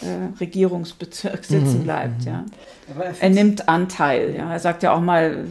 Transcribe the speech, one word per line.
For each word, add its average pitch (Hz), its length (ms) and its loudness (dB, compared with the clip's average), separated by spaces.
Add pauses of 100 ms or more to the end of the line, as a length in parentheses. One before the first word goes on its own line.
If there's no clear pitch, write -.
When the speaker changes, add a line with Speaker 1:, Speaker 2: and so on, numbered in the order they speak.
Speaker 1:
äh, 180 360 -8
Regierungsbezirk 180 1040 -4
sitzen 139 340 2
Speaker 2:
Mhm, 135 60 -2
Speaker 1:
bleibt, 127 380 -4
Speaker 2:
mhm. 123 40 -6
Speaker 1:
ja. - 180 -8 (500)
Speaker 2:
Aber 165 100 -6
er 180 60 -6
Speaker 1:
Er 175 40 -10
Speaker 2:
find's 190 240 4
Speaker 1:
nimmt 202 300 4
Anteil, 165 680 2
ja. 165 160 -6
Er 165 80 -4
sagt 170 220 -2
ja 180 120 4
auch 165 60 2
mal, 170 500 2